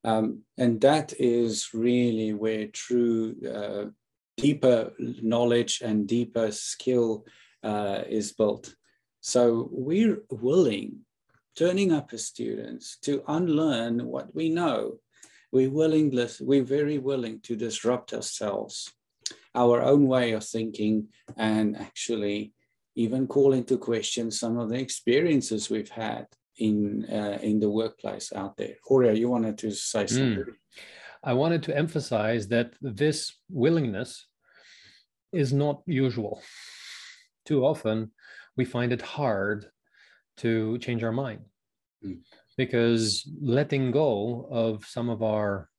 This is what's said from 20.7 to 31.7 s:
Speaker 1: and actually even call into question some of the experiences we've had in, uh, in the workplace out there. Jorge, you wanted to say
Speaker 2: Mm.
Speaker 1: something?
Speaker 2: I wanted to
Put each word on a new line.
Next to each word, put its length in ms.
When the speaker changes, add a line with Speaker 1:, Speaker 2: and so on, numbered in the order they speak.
Speaker 1:
and 400
actually 760
even 320
call 260
into 240
question 540
some 280
of 120
the 80
experiences 880
we've 220
had 360
in, 540
uh, 320
in 160
the 100
workplace 640
out 240
there. 180
Jorge, 340
you 100
wanted 300
to 140
say 320
Speaker 2:
Mm. 40
Speaker 1:
something? 480
Speaker 2:
I 80
wanted 320
to 120